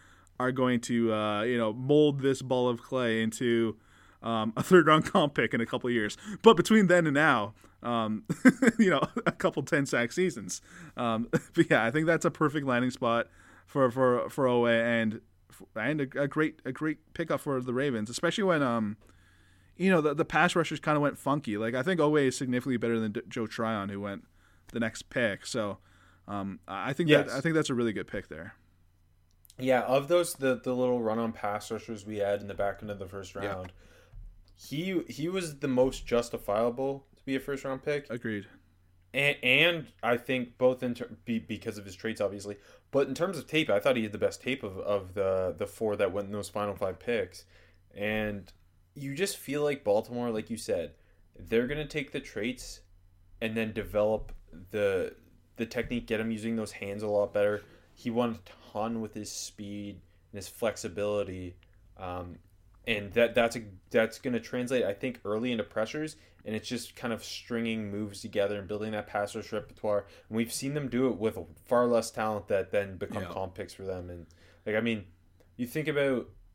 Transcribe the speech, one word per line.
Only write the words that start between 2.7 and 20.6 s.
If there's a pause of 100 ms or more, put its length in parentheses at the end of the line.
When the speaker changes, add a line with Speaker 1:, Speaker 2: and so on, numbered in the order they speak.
Speaker 1:
of
clay
into, (460)
um,
a
third
round
<laughs>
comp
pick
in
a
couple
of
years. (260)
But
between
then
and
now, (280)
um, (260)
<laughs>
you
know, (140)
<laughs>
a
couple
ten
sack
seasons. (380)
Um,
<laughs>
but
yeah,
I
think
that's
a
perfect
landing
spot (380)
for,
for,
for
Oweh
and, (560)
and
a,
a
great,
a
great
pickup
for
the
Ravens,
especially
when,
um, (800)
you
know,
the,
the
pass
rushers